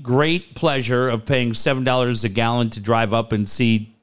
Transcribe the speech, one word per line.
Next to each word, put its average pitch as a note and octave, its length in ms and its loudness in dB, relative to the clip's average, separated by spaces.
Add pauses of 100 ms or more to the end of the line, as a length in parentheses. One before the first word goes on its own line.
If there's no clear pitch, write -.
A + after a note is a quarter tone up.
great D3 540 0
pleasure B2+ 540 0
of A2+ 160 -4
paying B2 280 0
seven C3 300 0
dollars B2 400 0
a A#2 60 -2
gallon A#2 420 0
to A2+ 80 -12
drive A2 340 0
up A2+ 200 -2
and G#2 140 0
see A2 560 0